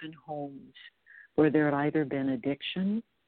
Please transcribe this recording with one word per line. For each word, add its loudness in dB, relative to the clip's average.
in -12
homes -12
where 6
there 4
had 2
either 2
been -2
addiction -2